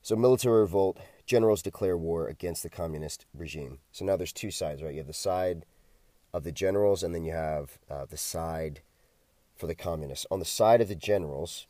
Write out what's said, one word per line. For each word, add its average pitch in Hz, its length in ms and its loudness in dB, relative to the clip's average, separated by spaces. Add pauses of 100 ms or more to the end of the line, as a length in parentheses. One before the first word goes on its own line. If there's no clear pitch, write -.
So - 160 0
military 120 440 6
revolt, 95 380 2 (280)
generals 110 340 4
declare 92 380 -2
war 82 280 -2
against 82 360 -8
the 82 80 -10
communist 78 640 -8
regime. 73 460 -12 (120)
So - 120 -12
now 95 120 2
there's 87 160 -4
two - 180 -8
sides, 76 320 -6
right? 78 100 -8
You 76 80 -8
have 73 80 -12
the 78 40 -14
side 90 540 -2 (680)
of 82 120 -6
the 82 80 -8
generals, 98 500 2
and 85 120 -4
then 85 100 -4
you 80 80 -4
have, 78 460 -4 (120)
uh, 69 160 -8
the 76 100 -16
side 80 640 -6 (760)
for - 120 -10
the 80 80 -4
communists. 78 560 -8
On 95 80 -2
the 85 80 -4
side 113 340 6
of 107 80 6
the 101 60 -4
generals 82 760 -2